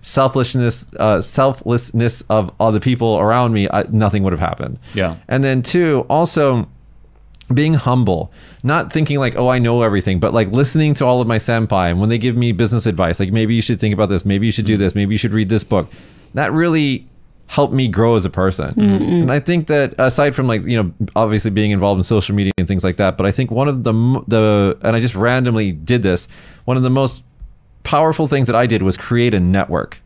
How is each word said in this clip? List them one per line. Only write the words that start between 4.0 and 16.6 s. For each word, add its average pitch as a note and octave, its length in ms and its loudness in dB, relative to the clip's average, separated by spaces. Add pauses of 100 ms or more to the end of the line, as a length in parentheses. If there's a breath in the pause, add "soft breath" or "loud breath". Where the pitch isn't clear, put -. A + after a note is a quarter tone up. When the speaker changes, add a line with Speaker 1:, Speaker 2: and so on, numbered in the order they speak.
Speaker 1:
would F#2+ 100 0
have D#2+ 60 -4
happened. F2 400 -6 (160 loud breath)
Speaker 2:
Yeah. F2 220 -2 (100)
Speaker 1:
And C3 160 -2
then C3 180 0
two, D#3 480 0
also C#3+ 580 0 (840)
being D3+ 220 2
humble, A#2 560 0 (320 loud breath)
not D3 280 -2
thinking D3 280 -2
like, B2 160 -2
"Oh, B2 140 2
I B2+ 100 2
know A#2+ 240 2
everything," G2 360 0
but, D#2+ 140 0
like, A2 180 2
listening C#3+ 440 2
to C3+ 100 -2
all B2 160 2
of A2+ 60 0
my A2+ 100 0
senpai, G#2+ 540 0
and F2 80 0
when G#2+ 100 2
they A#2 80 0
give A#2 180 -2
me A#2+ 160 0
business A2+ 360 0
advice, F2 320 0
like, F#2+ 120 0
"Maybe A2 220 0
you A#2 80 0
should A2 180 -2
think G#2+ 140 0
about G2 160 0
this, F#2+ 160 -2
maybe G2+ 220 0
you A2 40 0
should G#2 140 -4
do G#2+ 100 2
Speaker 2:
Mm. G2+ 40 0
Speaker 1:
this, F#2+ 160 0
maybe G2+ 180 0
you G#2+ 60 -2
should G2+ 140 -2
read G#2+ 160 0
this G#2+ 140 0
book." F#2 280 -2 (420 loud breath)
That C3+ 200 -2
really D#3 520 0 (460)